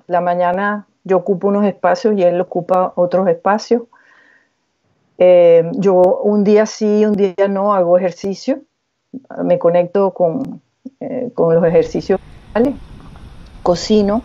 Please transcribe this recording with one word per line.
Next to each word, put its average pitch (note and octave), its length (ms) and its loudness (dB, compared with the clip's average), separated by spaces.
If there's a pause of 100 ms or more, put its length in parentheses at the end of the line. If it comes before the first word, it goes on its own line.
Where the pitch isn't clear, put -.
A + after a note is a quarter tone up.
La F3 160 -2
mañana F3+ 640 -2 (180)
yo F#3+ 140 0
ocupo G3+ 300 -2
unos G3+ 180 0
espacios F#3 500 0
y F#3+ 60 0
él F3 180 2
ocupa F3+ 560 -4
otros F3+ 320 0
espacios. G#3+ 540 -2 (1400)
Eh, F3 560 6
yo F#3 260 2 (220)
un G#3 220 0
día G#3+ 200 4
sí, G#3+ 400 0
un G#3+ 100 0
día G3 340 0
no G3+ 260 0
hago F3+ 240 2
ejercicio. G3 600 -4 (840)
Me F3 140 0
conecto F3 560 0
con, - 480 -4 (380)
eh, - 340 -8
con E3 200 0
los F3 100 2
ejercicios. E3+ 540 -4 (1400)
Cocino, G3+ 640 -2